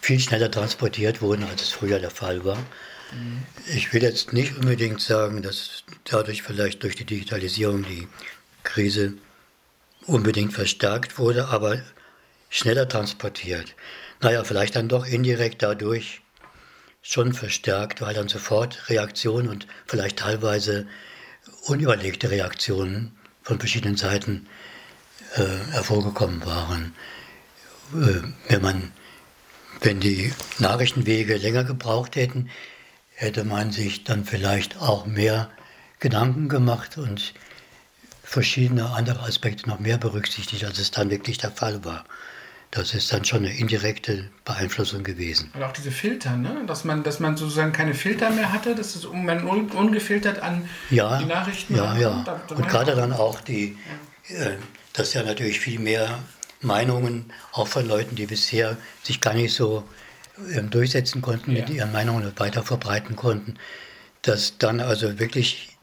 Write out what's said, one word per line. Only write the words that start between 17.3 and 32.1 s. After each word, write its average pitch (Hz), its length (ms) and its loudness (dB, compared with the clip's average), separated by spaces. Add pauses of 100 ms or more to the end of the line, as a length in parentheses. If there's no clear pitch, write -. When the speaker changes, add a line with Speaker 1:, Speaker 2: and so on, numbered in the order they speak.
Speaker 1:
verstärkt, 104 680 -2
weil 107 140 -4
dann 104 140 -2
sofort 107 600 0
Reaktionen 113 600 2
und 101 180 -6 (200)
vielleicht 101 320 -2
teilweise 104 680 0 (800)
unüberlegte 113 640 2
Reaktionen 98 840 0 (260)
von 110 160 0
verschiedenen 104 380 0
Seiten, 101 500 0 (880)
äh, 95 360 0
hervorgekommen 101 720 0
waren. 85 500 -2 (1000)
Äh, 107 280 4 (260)
wenn 98 140 6
man, 92 300 0 (880)
wenn 101 200 4
die 98 320 2 (260)
Nachrichtenwege 110 800 2
länger 110 280 2
gebraucht 123 520 -2